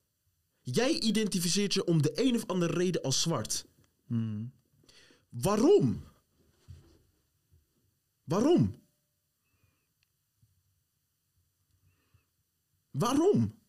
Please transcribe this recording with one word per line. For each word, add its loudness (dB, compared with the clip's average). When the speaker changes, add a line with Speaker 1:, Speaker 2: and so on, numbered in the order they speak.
Speaker 1:
Jij -2
identificeert 0
je -2
om 2
de 0
een 2
of -4
andere -2
reden -2
als -2
zwart. -4
Speaker 2:
Hmm. -6
Speaker 1:
Waarom? 2
Waarom? 0
Waarom? 2